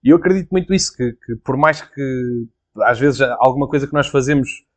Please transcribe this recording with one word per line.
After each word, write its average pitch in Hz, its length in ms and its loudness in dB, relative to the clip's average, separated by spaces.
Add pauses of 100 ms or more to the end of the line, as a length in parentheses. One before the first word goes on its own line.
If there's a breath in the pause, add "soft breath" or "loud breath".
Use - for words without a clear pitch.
E 120 80 2
eu 165 60 8
acredito 185 340 0
muito 185 240 -2
isso, - 220 -2
que, 120 160 -2 (120)
que 113 120 -8
por 131 200 -4
mais 151 240 0
que 123 680 -6 (320)
às 110 180 2
vezes 131 220 0 (180)
alguma 131 300 2
coisa 143 180 -2
que 147 80 -10
nós 143 140 0
fazemos 139 580 -2 (100)